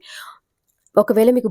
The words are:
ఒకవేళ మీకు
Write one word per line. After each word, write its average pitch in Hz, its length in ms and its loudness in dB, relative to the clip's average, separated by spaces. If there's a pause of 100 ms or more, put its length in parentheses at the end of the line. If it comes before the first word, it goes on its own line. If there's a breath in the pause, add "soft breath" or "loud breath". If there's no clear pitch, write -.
(960 loud breath)
ఒకవేళ 220 340 2
మీకు 240 200 -2